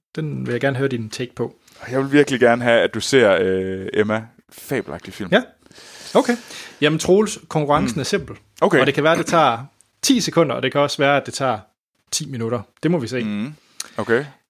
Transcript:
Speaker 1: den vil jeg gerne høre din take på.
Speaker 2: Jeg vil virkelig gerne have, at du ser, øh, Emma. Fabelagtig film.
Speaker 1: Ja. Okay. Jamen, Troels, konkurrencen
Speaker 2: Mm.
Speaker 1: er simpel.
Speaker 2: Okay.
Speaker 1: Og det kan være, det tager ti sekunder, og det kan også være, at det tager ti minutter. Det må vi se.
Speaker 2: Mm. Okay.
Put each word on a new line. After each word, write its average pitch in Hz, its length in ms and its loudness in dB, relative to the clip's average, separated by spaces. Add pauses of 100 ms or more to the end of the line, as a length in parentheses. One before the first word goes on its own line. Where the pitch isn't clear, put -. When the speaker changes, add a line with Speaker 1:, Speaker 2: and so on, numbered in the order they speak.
(160)
Speaker 1:
den 139 300 -8
vil 120 60 -4
jeg 120 80 -4
gerne 139 160 -2
høre 135 120 -2
din 117 220 -6
take - 240 -10
på. 117 200 -8 (360)
Speaker 2:
Jeg 131 100 0
vil 139 120 -2
virkelig 139 280 4
gerne 120 240 4
have, 117 160 4
at 85 140 0
du 110 60 -6
ser, 104 400 4
øh, 95 540 -2
Emma. 107 300 0 (280)
Fabelagtig 95 640 -8
film. 92 180 -10
Speaker 1:
Ja. 233 100 4 (720)
Okay. 240 220 2 (440)
Jamen, 151 180 2
Troels, 202 400 2 (100)
konkurrencen 151 480 0
Speaker 2:
Mm. 151 40 -4
Speaker 1:
er 127 40 -6
simpel. 165 320 -6 (240)
Speaker 2:
Okay. 165 200 4
Speaker 1:
Og 135 60 2
det 143 80 0
kan 143 100 0
være, 160 120 4
det 165 100 -4
tager 139 320 2 (440)
ti - 180 2
sekunder, 151 360 0
og 123 60 -4
det 131 100 -2
kan 147 80 2
også 143 180 0
være, 143 180 4
at 135 100 -2
det 117 80 -12
tager 123 240 -2 (520)
ti - 160 -6
minutter. 117 340 -6 (220)
Det 156 80 0
må 180 80 2
vi 120 100 -4
se. 123 160 -4
Speaker 2:
Mm. 107 300 -6 (420)
Okay. 117 280 0 (240)